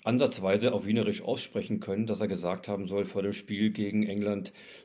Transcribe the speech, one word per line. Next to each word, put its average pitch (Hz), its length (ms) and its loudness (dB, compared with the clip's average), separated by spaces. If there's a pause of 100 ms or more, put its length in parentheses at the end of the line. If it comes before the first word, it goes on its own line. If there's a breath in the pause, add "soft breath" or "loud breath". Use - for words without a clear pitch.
ansatzweise 113 720 4
auf 98 120 0
Wienerisch 104 380 2
aussprechen - 560 -2
können, 101 280 -2
dass 104 140 -2
er 107 60 0
gesagt 92 400 -2
haben 98 200 -2
soll 98 180 0
vor 98 180 -4
dem 101 100 0
Spiel 104 380 0
gegen 107 340 0
England: 101 480 -2 (320 loud breath)